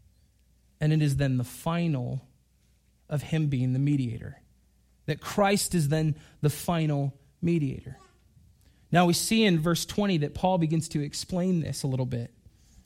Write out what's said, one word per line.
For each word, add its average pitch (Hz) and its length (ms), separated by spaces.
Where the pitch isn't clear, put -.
And 151 140
it 156 80
is 139 140
then 135 200
the 123 80
final 139 760
of 147 140
him 160 260
being 127 260
the 131 40
mediator. 127 600
That 151 140
Christ 202 540
is 151 160
then 156 260
the 151 80
final 147 680
mediator. 156 560
Now 175 140
we 170 60
see 220 320
in 180 140
verse 160 260
twenty 202 340
that 147 160
Paul 185 240
begins 165 320
to 147 120
explain 175 580
this - 220
a - 40
little 131 200
bit. 120 260